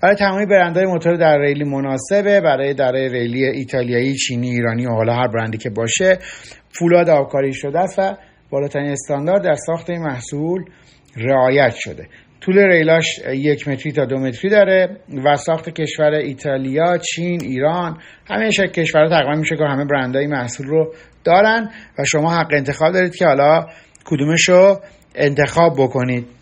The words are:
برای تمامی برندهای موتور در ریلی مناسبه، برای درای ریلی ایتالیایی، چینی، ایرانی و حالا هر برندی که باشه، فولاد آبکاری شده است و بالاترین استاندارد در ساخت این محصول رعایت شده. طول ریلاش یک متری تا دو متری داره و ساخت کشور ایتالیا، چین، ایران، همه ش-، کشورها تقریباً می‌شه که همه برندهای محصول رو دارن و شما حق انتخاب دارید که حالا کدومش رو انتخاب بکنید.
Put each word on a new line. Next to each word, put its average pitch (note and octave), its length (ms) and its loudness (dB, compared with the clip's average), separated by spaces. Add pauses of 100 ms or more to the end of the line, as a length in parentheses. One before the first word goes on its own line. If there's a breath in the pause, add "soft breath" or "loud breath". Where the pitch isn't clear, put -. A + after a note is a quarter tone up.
برای G3 140 4
تمامی G3+ 300 0
برندهای F#3 400 2
موتور E3+ 300 0
در D#3 220 4
ریلی C#3+ 260 0
مناسبه، C#3+ 760 0
برای C#3 340 0
درای C3 340 0
ریلی B2 360 -2
ایتالیایی، B2+ 680 -2
چینی، B2 360 -4
ایرانی A#2+ 360 -2
و A#2+ 40 -4
حالا A2+ 240 0
هر B2 140 0
برندی A2 300 -4
که A#2+ 120 -8
باشه، D3 480 0 (500 loud breath)
فولاد E3+ 420 2
آبکاری C#3 440 0
شده C#3+ 240 -6
است F#3 200 -2
و G3 180 -2 (340 soft breath)
بالاترین C#3+ 400 -4
استاندارد D3+ 520 -2
در E3+ 120 0
ساخت E3 360 -6
این E3+ 120 -6
محصول D3+ 600 -6 (520 soft breath)
رعایت C3 580 2
شده. D#2+ 320 -12 (340 soft breath)
طول F#3 180 2
ریلاش E3 600 4 (140)
یک C#3+ 360 -2
متری C#3 240 -6
تا C#3+ 120 0
دو C3 140 -4
متری C3 320 -4
داره F#3+ 460 4 (280)
و D3 120 4
ساخت D#3+ 320 -4
کشور D#3 420 -2
ایتالیا، C#3+ 880 -2
چین، E3+ 440 -6
ایران، D#3+ 560 -2 (280 loud breath)
همه G#3+ 240 -2
ش-، G3 100 -2
کشورها E3 480 2
تقریباً D3+ 320 0
می‌شه D#3 160 -4
که D#3 80 0
همه C#3+ 200 -2
برندهای C3+ 420 -2
محصول C3+ 400 -6
رو D#3 280 0 (300 loud breath)
دارن G#3+ 460 2 (280 loud breath)
و C#3 60 -4
شما D3+ 260 -2
حق E3 220 -2
انتخاب D3 400 0
دارید F3+ 240 0
که F3+ 100 2
حالا D3+ 400 4 (400 loud breath)
کدومش D3+ 420 0
رو F#3+ 320 6 (340 loud breath)
انتخاب D3 640 2
بکنید. B2+ 480 -2 (160)